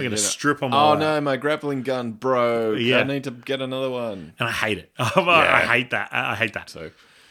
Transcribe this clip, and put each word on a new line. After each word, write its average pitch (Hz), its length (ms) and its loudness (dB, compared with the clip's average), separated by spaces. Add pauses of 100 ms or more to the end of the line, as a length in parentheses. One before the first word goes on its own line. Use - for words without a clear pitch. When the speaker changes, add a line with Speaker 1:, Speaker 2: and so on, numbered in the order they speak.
Speaker 1:
gonna - 20 -4
Speaker 2:
you 120 60 -4
know, 107 60 -4
Speaker 1:
strip 120 460 -2
'em 127 120 0
Speaker 2:
"Oh, - 20 2
Speaker 1:
all 151 220 6
Speaker 2:
no, 156 180 0
Speaker 1:
out. 147 60 0
Speaker 2:
my 139 160 0
grappling 143 440 -2
gun 123 300 -4
broke. 117 680 0
Speaker 1:
Yeah. 123 200 4
Speaker 2:
I 127 40 2
need 139 200 -4
to 139 60 -8
get 127 320 -6
another 131 280 -4
one." 104 480 -8
Speaker 1:
And 117 100 -2
I 110 40 -6
hate 107 260 0
it. - 160 -16
<laughs> - 40 -10
I, 120 180 0
I 170 280 4
Speaker 2:
Yeah. - 280 4
Speaker 1:
hate 123 180 2
that. 104 220 -2
I, 123 200 -2
I - 20 -6
hate 104 180 -2
that. - 160 -10
Speaker 2:
So 80 220 -14 (400)